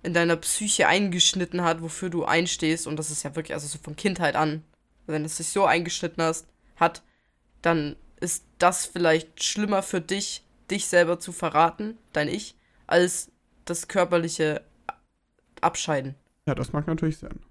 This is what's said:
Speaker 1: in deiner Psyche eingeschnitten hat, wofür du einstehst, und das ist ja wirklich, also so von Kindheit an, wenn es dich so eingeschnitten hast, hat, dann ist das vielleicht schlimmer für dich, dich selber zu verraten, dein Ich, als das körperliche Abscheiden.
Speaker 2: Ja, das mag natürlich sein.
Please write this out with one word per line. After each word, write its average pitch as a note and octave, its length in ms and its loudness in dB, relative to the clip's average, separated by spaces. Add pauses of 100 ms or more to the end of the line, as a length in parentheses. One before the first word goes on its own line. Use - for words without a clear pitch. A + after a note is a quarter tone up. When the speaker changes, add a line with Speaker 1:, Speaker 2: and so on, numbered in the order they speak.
Speaker 1:
in E3+ 120 -6
deiner E3+ 220 4
Psyche - 500 0
eingeschnitten F3+ 760 2
hat, E3 180 0
wofür E3 280 -8
du E3+ 140 -2
einstehst, D#3+ 640 0
und D#3 120 -4
das D3+ 120 -6
ist D3 140 -6
ja D3 120 -8
wirklich, D#3+ 180 -6
also D3 120 -6
so - 160 -10
von D3+ 140 -12
Kindheit F#3 400 0
an, D#3 260 0 (440)
wenn B2+ 180 -2
es D#3+ 140 -8
dich E3 100 -6
so G3 160 2
eingeschnitten E3+ 580 0
hast, D#3+ 240 -2 (300)
hat, E3+ 260 2 (600)
dann D#3 340 0 (240)
ist - 240 -4 (140)
das F3+ 280 2
vielleicht D#3+ 560 0
schlimmer G#3 400 0
für F#3+ 180 -4
dich, G3 440 -6 (260)
dich G3 160 -4
selber F3 320 4
zu F3 140 -12
verraten, E3 640 0 (160)
dein D3+ 160 0
Ich, - 280 -8 (300)
als - 440 2 (340)
das - 240 -6
körperliche E3+ 760 0 (1000)
Abscheiden. C#3 540 -2 (320)
Speaker 2:
Ja, C#3 80 0
das - 180 -6
mag D3 140 -2
natürlich D#3+ 320 -2
sein. - 220 -12 (100)